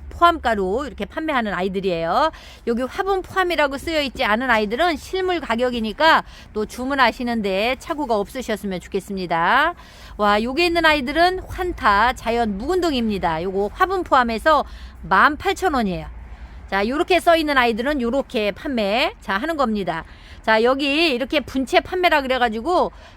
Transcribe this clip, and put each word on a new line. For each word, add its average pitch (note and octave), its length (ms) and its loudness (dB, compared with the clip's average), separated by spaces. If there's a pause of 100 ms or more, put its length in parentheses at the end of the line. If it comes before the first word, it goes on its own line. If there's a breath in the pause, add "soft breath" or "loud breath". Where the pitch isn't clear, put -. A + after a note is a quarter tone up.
포함가로 B3+ 760 0
이렇게 C4+ 180 -10
판매하는 C4 500 -4
아이들이에요. F#3 760 -2 (340 loud breath)
여기 A#3 160 -2
화분 F#4+ 400 -2
포함이라고 D4+ 560 0
쓰여 D#4+ 240 -2
있지 C4 220 -2
않은 A3+ 260 2
아이들은 A#3+ 460 2
실물 F#4 440 -2
가격이니까 A#3+ 840 2 (280 loud breath)
또 G#3+ 140 -4
주문하시는데 A#3+ 1120 0
착오가 C#4 400 -2
없으셨으면 G3+ 640 -6
좋겠습니다. F#3+ 920 0 (420 loud breath)
와, G#3 260 2
여기 C4+ 240 0
있는 E4+ 180 2
아이들은 D#4 600 2
환타 B3+ 680 0
자연 A3+ 440 -2
묵은동입니다. A3+ 840 0
요거 G3 280 -2
화분 F#4 300 0
포함해서 B3+ 600 2 (380 loud breath)
만 G#3 340 4
팔천 F#4 380 -2
원이에요. F3+ 380 -2 (540 loud breath)
자, G3+ 220 -2
요렇게 E4 320 2
써 E4+ 160 6
있는 D4+ 220 0
아이들은 A#3+ 420 2
요렇게 A#3 520 -2
판매, B3 680 -2
자, G3 160 -4
하는 D#4 200 -4
겁니다. G3+ 480 -2 (380 loud breath)
자, A3 200 4
여기 C#4+ 520 2
이렇게 C4+ 260 -2
분체 C4+ 400 -2
판매라 F4 420 2
그래가지고, B3 680 0 (260 loud breath)